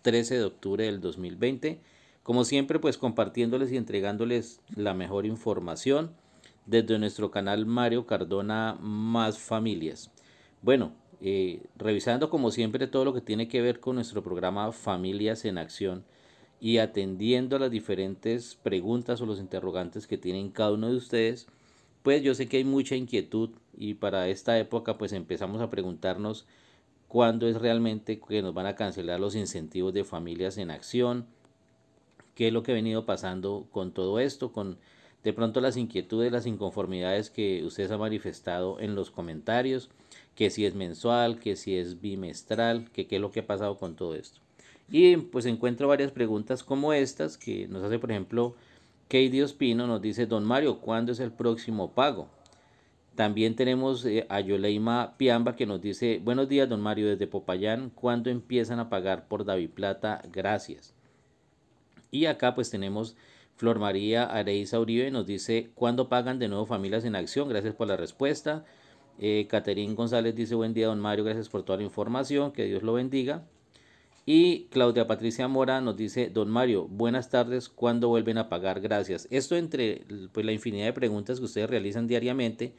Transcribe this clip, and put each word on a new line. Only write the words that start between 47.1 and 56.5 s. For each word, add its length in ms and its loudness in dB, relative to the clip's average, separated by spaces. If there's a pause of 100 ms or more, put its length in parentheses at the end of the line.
que 300 -6
nos 160 -8
hace, 160 0
por 140 -4
ejemplo, 420 -2 (540)
Katie 340 6
Ospino, 460 2
nos 120 0
dice, 260 -2
"Don 180 0
Mario, 340 2
¿cuándo 320 0
es 80 -4
el 140 -4
próximo 580 -2
pago?". 380 0 (880)
También 400 2
tenemos, 480 2
eh, 240 0
a 100 -2
Yoleima 800 0
Piamba 400 4
que 100 -2
nos 140 -2
dice, 440 0
"Buenos 240 2
días, 200 4